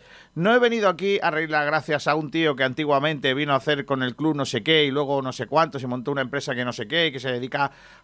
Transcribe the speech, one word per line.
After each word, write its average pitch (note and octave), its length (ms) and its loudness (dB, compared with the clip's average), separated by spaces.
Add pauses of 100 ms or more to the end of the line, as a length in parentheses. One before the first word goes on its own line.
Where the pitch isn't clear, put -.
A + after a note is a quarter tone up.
(340)
no F#3+ 220 4
he B3 40 6
venido A#3 300 4
aquí F#3 320 0
a C3+ 80 2
reírle D#3 280 -2
las D3 100 0
gracias D3+ 400 0
a D3+ 80 2
un D#3 160 -4
tío D#3+ 240 2
que C3 80 0
antiguamente C#3+ 720 0
vino D3 180 0
a C3+ 40 4
hacer C#3+ 280 0
con C3+ 160 -2
el B2 140 -4
club D3+ 200 0
no C#3+ 100 -2
sé A#2 180 -4
qué D#3 220 4
y C#3 60 0
luego C#3 300 0
no C3 120 -6
sé B2 120 -6
cuántos C#3+ 380 0
y C3 40 -4
montó B2+ 240 -4
una C#3 100 -2
empresa C3 340 -4
que B2 100 -4
no A#2+ 80 -4
sé A2 140 -8
qué D#3+ 200 0
y D3 40 -2
que C3 80 -8
se C3 120 -4
dedica C3 400 -2 (320)